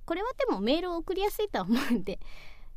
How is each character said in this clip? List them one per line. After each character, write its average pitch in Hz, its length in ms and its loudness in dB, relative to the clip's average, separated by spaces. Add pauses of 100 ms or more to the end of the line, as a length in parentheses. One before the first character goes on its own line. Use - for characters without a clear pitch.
こ 330 100 -2
れ 359 100 -2
は 494 80 -2
で 539 140 0
も 302 120 4
メ 233 200 4
ー 349 40 -2
ル 359 100 -2
を 339 40 -2
送 339 180 -2
り 381 80 0
や 403 80 4
す - 100 -4
い 427 80 0
と 262 100 -2
は 185 60 -2
思 220 140 4
う 277 160 2
ん 208 80 2
で、 - 160 -4 (580)